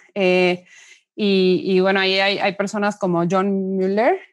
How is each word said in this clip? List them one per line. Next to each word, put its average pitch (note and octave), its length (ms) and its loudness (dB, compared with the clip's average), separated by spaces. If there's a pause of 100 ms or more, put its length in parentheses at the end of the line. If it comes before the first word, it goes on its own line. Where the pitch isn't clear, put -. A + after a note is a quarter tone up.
(160)
eh, F3+ 480 0 (540)
y, F#3+ 480 2
y F#3 160 2
bueno, G3 180 2
ahí F#3+ 180 0
hay, G3 200 0
hay G3 160 -2
personas G3+ 440 -4
como F3 320 -2
John F#3+ 460 -2
Mueller G3+ 420 0 (160)